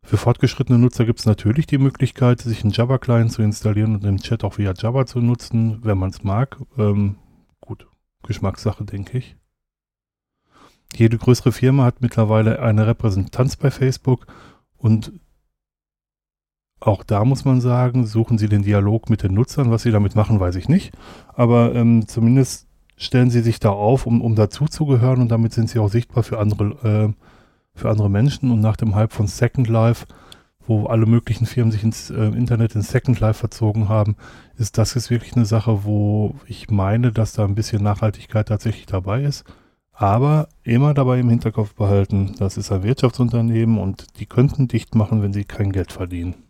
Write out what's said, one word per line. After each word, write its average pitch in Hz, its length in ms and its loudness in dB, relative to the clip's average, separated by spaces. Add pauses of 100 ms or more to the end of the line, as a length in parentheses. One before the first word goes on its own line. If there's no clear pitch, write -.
Für - 140 -2
fortgeschrittene 123 600 0
Nutzer 120 280 2
gibt's - 200 -2
natürlich 110 400 0
die 143 120 -2
Möglichkeit, 127 600 0
sich 113 220 -6
einen 101 100 0
Java-Client 117 600 0
zu 110 100 -2
installieren 107 540 0
und 101 80 -6
den 98 140 0
Chat - 260 -4
auch 98 140 -6
via 98 180 -2
Java 127 300 -2
zu - 120 -6
nutzen, 117 640 -2
wenn 104 160 0
man's 95 240 -4
mag. 110 360 -2 (200)
Ähm, 101 380 0 (440)
gut, - 280 -16 (340)
Geschmackssache, 104 600 -6
denke 101 340 -10
ich. - 180 -12 (1600)
Jede 113 240 2
größere 123 320 2
Firma 131 340 2
hat 123 180 0
mittlerweile 110 580 0
eine 107 260 2
Repräsentanz 113 680 -2
bei 139 160 -2
Facebook - 560 -2 (480)
und 110 360 0 (1700)
auch - 240 -2
da 104 220 0
muss 131 200 0
man 131 160 4
sagen, 123 460 2
suchen 110 320 0
sie 107 100 0
den 104 140 2
Dialog 101 480 0
mit 110 140 0
den 95 100 0
Nutzern. 117 380 0
Was 113 100 0
sie 120 80 0
damit 101 240 2
machen, 107 240 2
weiß 90 160 0
ich 92 140 -6
nicht. 180 240 2 (400)
Aber, 120 420 4
ähm, 117 320 4
zumindest 123 640 0 (280)
stellen 127 340 0
sie 120 100 2
sich 113 180 0
da 107 120 2
auf, 107 360 0
um, 117 140 2
um 113 160 0
dazuzugehören 127 840 0
und 117 100 2
damit 113 220 0
sind 113 160 -2
sie 117 120 -2
auch 104 80 2
sichtbar 117 340 -2
für - 160 -6
andere, 107 800 0
äh, - 120 -20 (480)
für - 140 -4
andere 104 180 0
Menschen. 123 440 0
Und 110 80 0
nach 110 160 2
dem 107 180 -2
Hype 110 180 0
von 101 140 -2
Second 120 400 -2
Life, 113 400 0 (580)
wo 107 220 0
alle 113 200 2
möglichen 113 400 2
Firmen 113 260 0
sich 104 100 -4
ins, - 280 -4
äh, 110 160 -2
Internet 113 500 0
ins 101 140 -2
Second 123 280 0
Life 110 220 0
verzogen 110 480 -2
haben, 107 260 0 (440)
ist 113 200 -4
das 107 160 0
jetzt 120 160 -6
wirklich - 240 -4
eine 120 100 2
Sache, 107 380 0
wo 104 540 0 (100)
ich - 240 -16
meine, 107 400 2
dass 110 220 -2
da 107 120 -2
ein 98 120 -2
bisschen 107 260 -2
Nachhaltigkeit 104 640 -2
tatsächlich 107 400 -4
dabei 98 380 -4
ist. 143 200 -4 (520)
Aber 135 520 2 (160)
immer 131 280 2
dabei 127 280 2
im 120 100 2
Hinterkopf 110 440 0
behalten, 98 640 0
das 95 180 -4
ist 101 140 -8
ein 95 120 -2
Wirtschaftsunternehmen 117 960 0
und - 400 -8
die 107 80 -12
könnten 131 420 0
dicht - 280 -4
machen, 110 260 2
wenn 98 100 -2
sie 101 120 -4
kein - 260 -4
Geld 92 220 -4
verdienen. 87 420 -8 (160)